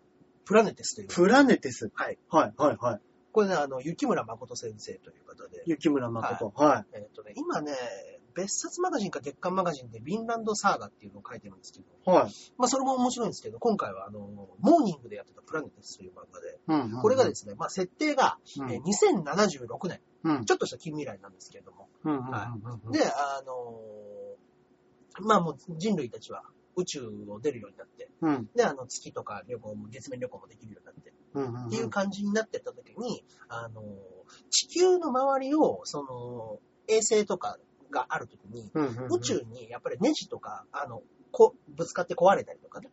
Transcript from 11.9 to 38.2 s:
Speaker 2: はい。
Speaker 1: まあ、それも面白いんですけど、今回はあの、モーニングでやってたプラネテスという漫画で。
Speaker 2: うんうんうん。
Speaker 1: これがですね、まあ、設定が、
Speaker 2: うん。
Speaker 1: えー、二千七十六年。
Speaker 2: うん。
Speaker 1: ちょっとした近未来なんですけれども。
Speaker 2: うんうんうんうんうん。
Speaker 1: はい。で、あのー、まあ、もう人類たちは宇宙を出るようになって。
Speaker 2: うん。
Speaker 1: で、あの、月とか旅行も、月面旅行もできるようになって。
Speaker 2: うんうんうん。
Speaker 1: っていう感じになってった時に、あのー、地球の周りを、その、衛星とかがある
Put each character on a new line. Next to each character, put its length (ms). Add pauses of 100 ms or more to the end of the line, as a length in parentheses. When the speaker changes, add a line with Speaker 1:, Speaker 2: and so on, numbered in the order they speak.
Speaker 2:
は 160
い。 40 (240)
Speaker 1:
ま 100
あ、 20
そ 100
れ 60
も 100
面 160
白 160
い 20
ん 20
で 40
す 80
け 80
ど、 80
今 180
回 160
は 140
あ 40
の、 100
モ 600
ー 40
ニ 80
ン 100
グ 60
で 80
や 60
っ 40
て 60
た 100
プ 120
ラ 80
ネ 60
テ 140
ス 160
と 60
い 40
う 40
漫 200
画 80
で。 180 (100)
Speaker 2:
う 40
ん 20
う 40
ん 180
う 20
ん。 40
Speaker 1:
こ 60
れ 80
が 80
で 100
す 140
ね、 80
ま 100
あ、 40
設 160
定 280
が、 240 (200)
Speaker 2:
う 80
ん。 60
Speaker 1:
え 40
ー、 60
二 120
千 300
七 240
十 180
六 220
年。 120 (220)
Speaker 2:
う 180
ん。 40
Speaker 1:
ち 80
ょ 20
っ 40
と 80
し 40
た 80
近 140
未 140
来 140
な 80
ん 40
で 80
す 100
け 80
れ 60
ど 80
も。 160 (160)
Speaker 2:
う 60
ん 20
う 20
ん 40
う 20
ん 40
う 40
ん 20
う 0
ん。 20
Speaker 1:
は 220 (360)
い。 20
で、 120
あ 420
の 340 (1400)
ー、 60
ま 100
あ、 40
も 120
う 40 (200)
人 200
類 140
た 100
ち 120
は 120 (320)
宇 80
宙 240 (200)
を 120
出 120
る 80
よ 80
う 40
に 40
な 80
っ 40
て。 220 (100)
Speaker 2:
う 100
ん。 240
Speaker 1:
で、 100
あ 100
の、 120
月 260
と 120
か 240
旅 100
行 160
も、 140
月 220
面 100
旅 80
行 100
も 80
で 100
き 100
る 80
よ 40
う 40
に 40
な 60
っ 20
て。 180 (220)
Speaker 2:
う 60
ん 60
う 40
ん 40
う 100
ん。 20
Speaker 1:
っ 40
て 60
い 60
う 80
感 200
じ 120
に 100
な 120
っ 40
て 100
っ 40
た 100
時 240
に、 280 (240)
あ 200
の 140
ー、 20 (640)
地 180
球 300
の 100
周 380
り 100
を、 280
そ 200
の、 560 (260)
衛 120
星 280
と 120
か 200 (320)
が 200
あ 80
る 100